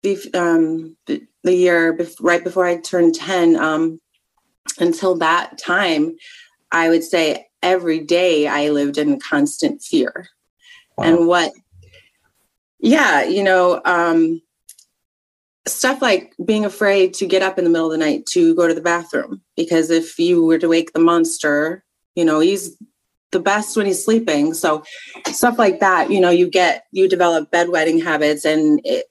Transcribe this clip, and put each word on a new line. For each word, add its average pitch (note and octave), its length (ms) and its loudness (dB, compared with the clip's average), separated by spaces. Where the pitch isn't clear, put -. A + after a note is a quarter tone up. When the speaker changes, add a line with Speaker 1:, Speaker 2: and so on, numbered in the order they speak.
Speaker 1:
the, G3 160 -2
um, E3 600 -2
the, - 160 -6
the F3+ 120 2
year E3+ 420 2
bef-, E3+ 240 -8
right E3+ 240 0
before F3+ 220 -2
I F3 100 0
turned E3 380 0
ten, E3 420 2
um, D#3+ 420 -2
until F3 400 0
that E3 400 -2
time, E3 580 -2
I E3 200 0
would E3 120 2
say E3 440 -2
every F3 380 0
day E3 460 2
I D3 220 -2
lived C#3+ 300 -2
in D3+ 220 0
constant - 600 -2
fear. - 460 -4
Speaker 2:
Wow. - 80 -6
Speaker 1:
And E3 220 4
what, E3+ 260 0
yeah, A3+ 400 2
you G3 220 -2
know, F3+ 400 2
um, E3 580 0
stuff C4+ 360 -2
like G3+ 320 0
being G#3+ 200 0
afraid G3 500 0
to G3 120 -6
get F#3 140 0
up F#3+ 160 -2
in F3+ 80 -2
the E3 60 2
middle D#3+ 160 0
of D#3+ 60 -2
the D#3+ 120 -2
night - 220 -2
to E3 300 2
go E3+ 100 2
to E3 80 2
the D#3+ 60 -6
bathroom, E3 600 -4
because E3 320 0
if E3 300 -2
you E3+ 260 2
were D#3+ 140 2
to E3 100 -2
wake E3 240 0
the D#3+ 60 -4
monster, E3 840 0
you F3 80 0
know, D#3 160 2
he's F3+ 360 -2
the F#3 80 -2
best G3+ 380 -2
when G#3 100 0
he's F#3 180 -2
sleeping. D#3+ 480 0
So D#3 300 -2
stuff A#3+ 300 -2
like G3 200 2
that, F#3 320 0
you G3 100 2
know, F3+ 100 4
you F3 180 4
get, F3 420 0
you F#3+ 180 2
develop F3 440 0
bedwetting E3+ 500 0
habits, D3+ 420 -2
and D3+ 380 2
it - 280 -4